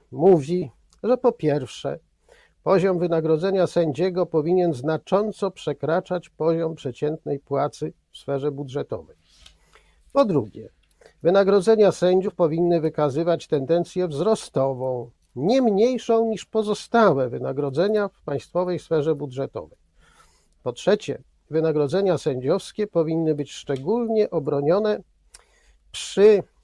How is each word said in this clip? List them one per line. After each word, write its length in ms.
mówi, 580
że 140
po 160
pierwsze, 640
poziom 320
wynagrodzenia 680
sędziego 600
powinien 480
znacząco 760
przekraczać 800
poziom 460
przeciętnej 640
płacy 540
w 60
sferze 320
budżetowej. 640
Po 120
drugie, 440
wynagrodzenia 720
sędziów 420
powinny 460
wykazywać 640
tendencję 640
wzrostową, 1000
nie 260
mniejszą 680
niż 160
pozostałe 840
wynagrodzenia 800
w 140
państwowej 560
sferze 360
budżetowej. 640
Po 100
trzecie, 500
wynagrodzenia 680
sędziowskie 680
powinny 480
być 180
szczególnie 800
obronione 720
przy 500